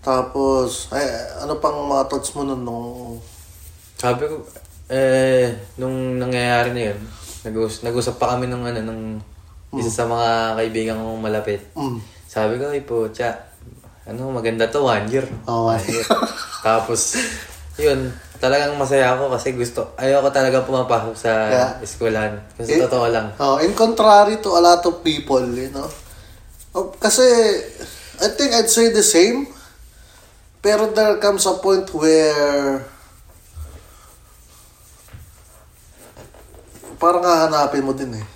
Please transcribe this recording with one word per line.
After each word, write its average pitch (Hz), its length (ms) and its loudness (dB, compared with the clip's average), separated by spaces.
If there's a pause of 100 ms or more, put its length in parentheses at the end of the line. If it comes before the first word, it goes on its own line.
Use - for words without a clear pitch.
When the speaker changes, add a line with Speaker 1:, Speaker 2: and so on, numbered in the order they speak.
Speaker 1:
Tapos, 131 880 0
ay, 139 80 -2 (380)
ano 143 180 -6
pang 147 240 -2
mga 139 240 0
thoughts 139 320 -6
mo 143 80 -4
nun 131 160 -6
nung 120 240 -8 (1080)
Speaker 2:
Sabi 127 340 -2
ko, 156 160 -10 (400)
eh, 131 640 2 (260)
nung 127 460 -4
nangyayari 123 480 0
na 120 160 -4
yun, 101 140 -4 (420)
nag-us-, 110 400 -4
nag-usap 120 400 -4
pa 123 160 0
kami 123 80 -4
nung, 123 160 -6
ano, 120 180 -6
nung 110 240 -8 (640)
Speaker 1:
Mm. 135 140 -6
Speaker 2:
isa 117 80 -2
sa 117 160 -2
mga 117 240 0 (260)
kaibigan 113 400 -2
kong 113 240 -6
malapit. 107 440 -4 (100)
Speaker 1:
Mm. 131 240 -6 (260)
Speaker 2:
Sabi 110 320 -2
ko, 139 140 -4
"Ay, 143 120 -4
putya, 117 520 -4 (680)
ano, 127 260 -10
maganda 113 400 -2
to, 143 160 0
one 107 240 0
year." 131 160 0 (180)
Speaker 1:
Oh, 117 240 0
one 113 60 2
Speaker 2:
One 104 120 -2
year. 113 200 -4
Speaker 1:
year. - 0 - (360)
<laughs> - 200 -12
Speaker 2:
Tapos, 110 560 0 (580)
yun, 135 320 0 (300)
talagang 143 400 0
masaya 131 380 4
ako 131 160 -2
kasi 127 200 -2
gusto, 120 440 -4
ayoko 135 340 2
talaga 131 320 2
pumapasok 120 560 0
sa 113 140 0 (180)
Speaker 1:
Yeah. 123 220 2 (100)
Speaker 2:
eskwelahan. 107 540 -2 (180)
Kasi 117 240 0
Speaker 1:
Eh, - 40 6
Speaker 2:
totoo 120 280 2
lang. 110 260 -2
Speaker 1:
oh, 139 220 2
in 175 160 2
contrary 214 640 6
to 202 160 -2
a 175 80 6
lot 175 240 6
of 170 160 0
people, 143 480 0
you 127 220 -6
know. 143 160 -8 (840)
Oh, 185 220 -6
kasi, 240 300 2 (960)
I 214 120 2
think 269 240 0
I'd 226 160 2
say 233 220 4
the 214 100 4
same. 226 480 4 (1080)
Pero 214 300 2
there 214 280 4
comes 202 280 2
a 185 100 2
point 190 360 2
where 147 920 2 (4000)
parang 175 260 2
hahanapin 156 600 2
mo 135 100 -2
din 131 220 -8
eh. 107 100 -10 (100)